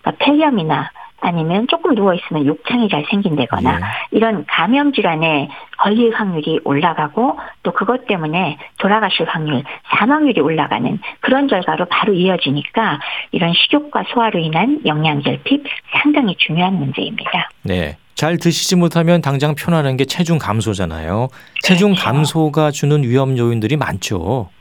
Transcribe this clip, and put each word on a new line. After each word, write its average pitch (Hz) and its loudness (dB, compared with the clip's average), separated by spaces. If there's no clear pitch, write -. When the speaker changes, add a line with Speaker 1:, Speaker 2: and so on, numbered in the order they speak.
Speaker 1:
그러니까 - -4
폐렴이나 247 2
아니면 175 0
조금 330 0
누워있으면 175 0
욕창이 214 0
잘 151 -2
생긴다거나 147 0
Speaker 2:
예. 87 -2
Speaker 1:
이런 214 0
감염 269 2
질환에 160 0
걸릴 220 2
확률이 170 -2
올라가고 147 0
또 - -2
그것 247 -2
때문에 165 -2
돌아가실 208 0
확률, 156 -2
사망률이 262 2
올라가는 151 0
그런 277 0
결과로 180 0
바로 202 2
이어지니까 175 0
이런 170 0
식욕과 294 0
소화로 226 0
인한 170 0
영양 151 0
결핍 277 -2
상당히 285 2
중요한 180 0
문제입니다. - -4
Speaker 2:
네. 87 -2
잘 165 0
드시지 170 2
못하면 170 4
당장 143 2
표현하는 143 0
게 135 4
체중 170 0
감소잖아요. 98 -2
체중 190 4
Speaker 1:
그렇죠. - 0
Speaker 2:
감소가 151 2
주는 147 2
위험 131 2
요인들이 117 0
많죠. 98 -4